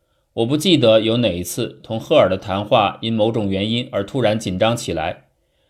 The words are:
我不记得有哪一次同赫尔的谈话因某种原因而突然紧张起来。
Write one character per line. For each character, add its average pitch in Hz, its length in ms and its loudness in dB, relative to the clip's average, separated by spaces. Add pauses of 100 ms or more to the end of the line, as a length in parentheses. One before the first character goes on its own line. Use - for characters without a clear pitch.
(320)
我 117 120 -2
不 131 120 -2
记 165 200 2
得 113 240 6
有 110 180 0
哪 101 200 -2
一 90 40 -6
次 - 420 -8
同 113 160 -8
赫 160 160 0
尔 110 120 6
的 92 80 -2
谈 95 280 -4
话 104 360 2
因 113 120 -4
某 110 180 0
种 110 180 -4
原 98 220 -2
因 120 220 -4
而 104 120 -2
突 - 160 -6
然 107 160 2
紧 95 220 -6
张 110 180 2
起 - 160 -8
来。 80 360 -6 (420)